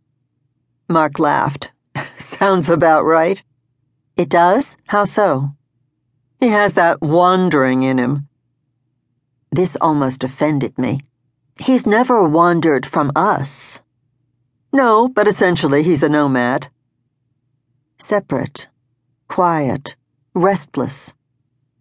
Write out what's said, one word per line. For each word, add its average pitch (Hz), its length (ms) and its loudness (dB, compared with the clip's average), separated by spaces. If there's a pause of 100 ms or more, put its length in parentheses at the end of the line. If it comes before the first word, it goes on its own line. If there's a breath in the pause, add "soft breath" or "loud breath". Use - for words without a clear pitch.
(880)
Mark 156 300 0
laughed. 143 540 -2 (240)
<laughs> - 200 -12
"Sounds 185 540 -2
about 160 340 2
right." 165 380 0 (720)
"It 170 140 -2
does? 180 480 2 (120)
How 208 160 0
so?" 143 520 -2 (800)
"He 254 100 0
has 208 260 2
that 170 260 0
wandering 160 800 2
in 131 160 0
him." 143 300 -4 (1200)
This 175 300 0
almost 143 420 -2
offended 139 560 -4
me. 127 220 -4 (580)
"He's 254 280 0
never 226 360 2
wandered 165 640 2
from 147 320 -2
us." - 640 -4 (920)
"No, 240 380 4
but 208 180 0
essentially 170 560 2
he's 156 200 0
a 151 80 2
nomad." 135 580 -2 (1300)
Separate, - 720 -6 (600)
quiet, 156 680 -2 (380)
restless. 180 800 -2 (680)